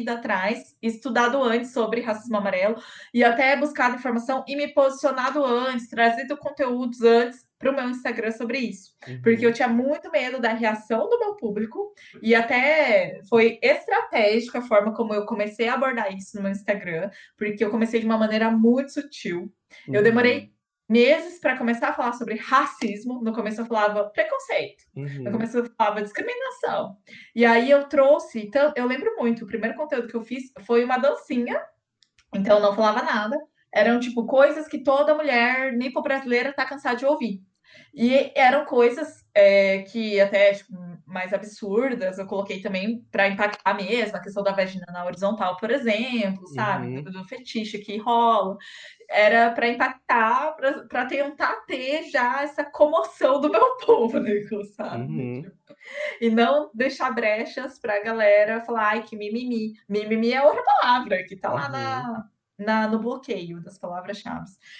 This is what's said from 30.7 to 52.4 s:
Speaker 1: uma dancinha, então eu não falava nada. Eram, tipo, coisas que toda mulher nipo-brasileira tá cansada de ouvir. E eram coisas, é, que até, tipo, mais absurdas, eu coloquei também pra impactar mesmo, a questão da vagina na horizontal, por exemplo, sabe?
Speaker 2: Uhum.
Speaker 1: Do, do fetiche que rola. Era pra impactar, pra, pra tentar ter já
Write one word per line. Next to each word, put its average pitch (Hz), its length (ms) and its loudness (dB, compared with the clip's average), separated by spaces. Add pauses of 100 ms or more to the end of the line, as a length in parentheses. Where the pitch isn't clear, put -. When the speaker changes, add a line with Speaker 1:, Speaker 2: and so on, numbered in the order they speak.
Speaker 1:
uma 254 140 -2
dancinha, 277 640 -2 (720)
então 202 240 4
eu 208 40 4
não 208 120 2
falava 214 280 2
nada. 233 340 -2 (380)
Eram, 233 240 4
tipo, 240 280 -4
coisas 302 420 4
que 294 140 -10
toda 294 320 4
mulher 262 580 0
nipo-brasileira 254 800 -2
tá 269 120 -4
cansada 262 320 -4
de 240 80 -8
ouvir. 269 380 0 (520)
E 262 400 2
eram 269 320 4
coisas, 254 580 0 (100)
é, 196 480 6
que 214 380 -2
até, 202 320 6
tipo, - 200 -10 (340)
mais 185 260 -8
absurdas, 202 840 -4
eu 190 80 -8
coloquei 196 340 -6
também 196 500 -6
pra 196 180 2
impactar 202 460 -2
mesmo, 208 420 -4
a 180 40 -8
questão 202 220 -8
da 196 100 0
vagina 190 400 -4
na 175 140 -10
horizontal, 185 500 -4
por 226 140 -6
exemplo, 226 800 -2
sabe? 180 400 -4
Speaker 2:
Uhum. 131 140 -8
Speaker 1:
Do, 185 100 -14
do 185 120 -14
fetiche 226 540 -10
que 202 180 -10
rola. 220 600 2 (520)
Era 233 440 4
pra 240 160 -2
impactar, 247 880 0
pra, 269 160 0 (160)
pra 247 180 -4
tentar 285 480 -2 (120)
ter 294 440 -6
já 254 320 0